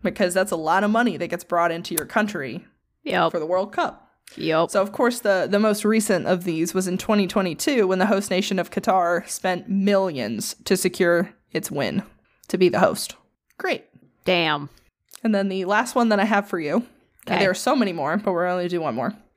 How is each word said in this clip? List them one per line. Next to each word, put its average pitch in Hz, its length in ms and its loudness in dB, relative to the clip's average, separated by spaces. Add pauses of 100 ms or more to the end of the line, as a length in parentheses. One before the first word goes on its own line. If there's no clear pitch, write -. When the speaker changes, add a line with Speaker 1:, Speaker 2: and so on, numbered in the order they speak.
Speaker 1:
Because 185 300 0
that's 190 180 2
a 180 40 -2
lot 165 280 2
of 208 80 2
money 226 260 2
that 170 120 -4
gets 175 140 -6
brought 170 280 2
into 170 240 -8
your 147 100 -2
country 175 600 -4 (380)
Speaker 2:
Yep. 175 280 0
Speaker 1:
for 180 80 -2
the 151 60 -6
World 185 280 -2
Cup. - 340 -4 (300)
Speaker 2:
Yep. 160 340 0
Speaker 1:
So, 202 100 2
of 202 120 -2
course, 247 260 0
the, 190 320 2
the 202 80 4
most 208 240 2
recent 214 420 2
of 180 200 0
these 165 280 -2
was 185 140 0
in 180 100 -2
twenty 208 300 2
twenty-two 196 580 0
when 185 140 2
the 185 60 4
host 196 260 0
nation 190 280 0
of 170 120 -4
Qatar 180 560 0
spent - 400 -4
millions 190 960 0
to 190 140 2
secure 175 560 2 (180)
its - 180 -6
win 135 340 -2 (440)
to 220 100 -4
be 185 120 6
the - 100 0
host. - 380 0 (400)
Great. - 260 -4 (400)
Speaker 2:
Damn. 151 460 0 (520)
Speaker 1:
And 220 140 0
then 196 140 0
the 190 160 -4
last 208 300 0
one 240 140 2
that 208 120 4
I 196 40 2
have 202 220 0
for 180 140 -4
you, 147 140 -2 (520)
and 202 80 -2
Speaker 2:
Okay. 190 40 0
Speaker 1:
there 190 120 2
are 196 40 0
so 269 200 0
many 220 180 0
more, 156 240 -2
but 202 140 -2
we're 175 160 0
only 180 220 -2
do 175 120 -2
one 139 140 -4
more 127 180 -4 (240)